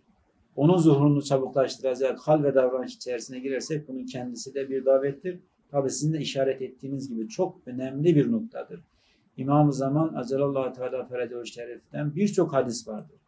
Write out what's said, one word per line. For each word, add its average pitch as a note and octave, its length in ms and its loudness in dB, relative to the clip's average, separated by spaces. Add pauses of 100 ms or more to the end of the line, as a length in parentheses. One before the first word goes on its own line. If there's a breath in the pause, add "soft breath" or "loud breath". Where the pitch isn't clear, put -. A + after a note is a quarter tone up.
(560)
onun D#3+ 220 6
zuhurunu C#3+ 460 6
çabuklaştıracak C3 960 0
hal D3+ 240 2
ve C#3 120 2
davranış B2+ 400 2
içerisine B2+ 440 -8
girersek C3+ 480 -6
bunun C3 180 -10
kendisi B2 480 -10
de C3+ 160 -6
bir C3 160 -4
davettir. C#3 540 2 (320)
Tabii C#3 180 0
sizin D3+ 240 -2
de D3+ 60 -2
işaret C3+ 420 -2
ettiğiniz C3+ 480 -8
gibi A2+ 180 -6
çok F3+ 380 -4
önemli C3+ 500 0
bir A#2+ 160 6
noktadır. - 520 -4 (540)
İmam-ı C#3+ 360 4
Zaman C#3+ 400 0
Acelallahu C3+ 600 -2
Teala B2+ 320 -6
Ferecahu B2 400 -8
Şerif'ten B2 680 -8
birçok F3+ 380 2
hadis B2 340 0
vardır. G#2+ 280 -12 (120)